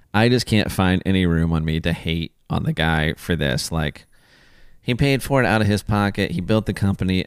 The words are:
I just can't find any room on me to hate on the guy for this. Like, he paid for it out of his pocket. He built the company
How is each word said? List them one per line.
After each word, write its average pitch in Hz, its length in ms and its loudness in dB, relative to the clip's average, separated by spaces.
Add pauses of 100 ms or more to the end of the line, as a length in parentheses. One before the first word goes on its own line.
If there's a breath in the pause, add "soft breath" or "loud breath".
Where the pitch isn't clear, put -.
(140)
I 110 160 4
just 123 160 2
can't - 260 0
find 92 340 2
any 92 200 2
room 82 260 2
on 80 140 0
me 80 160 0
to 85 100 -2
hate 82 400 -4 (180)
on - 140 -2
the 160 100 -2
guy 80 400 0
for - 220 -4
this. 73 360 -2
Like, 78 340 -6 (760 soft breath)
he 123 140 -2
paid 139 260 0
for 135 200 2
it 117 40 2
out 107 160 2
of 101 60 2
his 101 160 0
pocket. 101 480 0
He 87 100 -4
built 107 240 0
the 104 80 -2
company 92 540 0